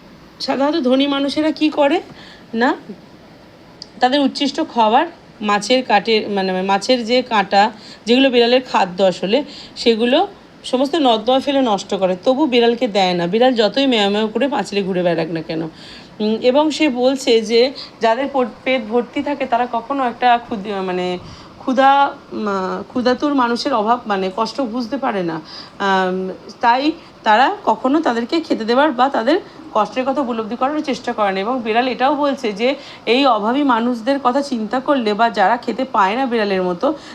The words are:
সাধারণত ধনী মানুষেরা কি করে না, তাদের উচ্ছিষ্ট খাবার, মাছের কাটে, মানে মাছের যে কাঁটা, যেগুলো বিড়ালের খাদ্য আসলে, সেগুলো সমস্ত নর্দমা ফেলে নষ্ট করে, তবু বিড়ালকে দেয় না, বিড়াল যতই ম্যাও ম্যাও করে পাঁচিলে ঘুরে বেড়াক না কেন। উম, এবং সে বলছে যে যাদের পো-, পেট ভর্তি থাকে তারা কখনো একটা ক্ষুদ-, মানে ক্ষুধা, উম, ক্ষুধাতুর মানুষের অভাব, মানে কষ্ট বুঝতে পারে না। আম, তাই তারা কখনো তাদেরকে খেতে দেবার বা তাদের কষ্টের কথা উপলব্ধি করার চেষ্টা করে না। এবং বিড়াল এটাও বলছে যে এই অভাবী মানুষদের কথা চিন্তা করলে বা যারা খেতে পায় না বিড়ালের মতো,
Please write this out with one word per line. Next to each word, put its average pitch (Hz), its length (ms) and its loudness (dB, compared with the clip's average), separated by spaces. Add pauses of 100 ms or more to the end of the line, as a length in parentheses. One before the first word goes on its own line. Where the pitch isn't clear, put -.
(400)
সাধারণত 277 440 0
ধনী 262 220 2
মানুষেরা 285 440 0
কি 302 200 0
করে 294 300 2 (540)
না, 254 220 2 (1200)
তাদের 254 200 2
উচ্ছিষ্ট 277 400 -2 (140)
খাবার, 233 320 4 (340)
মাছের 208 440 0
কাটে, 214 440 2
মানে 190 340 -2
মাছের 196 420 0
যে 247 180 2
কাঁটা, 202 480 2 (360)
যেগুলো 262 240 4
বিড়ালের 240 300 4
খাদ্য 202 420 -2
আসলে, 196 420 0 (320)
সেগুলো 240 500 2 (380)
সমস্ত 269 300 -2
নর্দমা 254 460 2
ফেলে 277 220 0
নষ্ট 208 320 -2
করে, 185 300 0
তবু 262 220 2
বিড়ালকে 240 420 2
দেয় 185 260 2
না, 175 120 0
বিড়াল 233 280 2
যতই 220 320 2
ম্যাও 208 240 2
ম্যাও 214 180 0
করে 226 200 -2
পাঁচিলে 202 340 -2
ঘুরে 180 200 -2
বেড়াক 165 280 0
না 165 120 -6
কেন। 160 260 -6 (520)
উম, 214 220 0
এবং 277 280 4
সে 311 180 2
বলছে 254 520 2
যে 233 320 2 (280)
যাদের 233 320 2
পো-, 254 140 2 (180)
পেট 254 220 -2
ভর্তি 240 360 -2
থাকে 277 240 -4
তারা 240 260 0
কখনো 269 320 -4
একটা 240 340 2
ক্ষুদ-, 202 480 -6
মানে 180 320 -4 (400)
ক্ষুধা, 269 520 4 (220)
উম, 220 140 -6 (420)
ক্ষুধাতুর 254 460 0
মানুষের 247 400 0
অভাব, 233 320 0
মানে 190 300 -2
কষ্ট 220 240 -4
বুঝতে 247 360 -4
পারে 226 260 -4
না। 160 180 -6 (380)
আম, 185 500 0 (320)
তাই 262 320 2 (300)
তারা 254 420 4
কখনো 262 360 0
তাদেরকে 240 400 -2
খেতে 226 240 -4
দেবার 262 280 2
বা 247 160 2
তাদের 269 320 0 (340)
কষ্টের 214 300 -2
কথা 269 160 -2
উপলব্ধি 226 360 -4
করার 294 240 -2
চেষ্টা 247 320 -4
করে 214 200 0
না। 190 80 -2
এবং 240 220 -4
বিড়াল 233 260 0
এটাও 247 260 0
বলছে 269 380 -2
যে 240 220 0 (320)
এই 254 200 4
অভাবী 233 360 2
মানুষদের 247 600 0
কথা 262 200 2
চিন্তা 240 380 -4
করলে 254 340 0
বা 226 160 2
যারা 208 260 2
খেতে 240 280 -4
পায় 208 320 0
না 269 100 0
বিড়ালের 202 360 0
মতো, 180 320 -2 (200)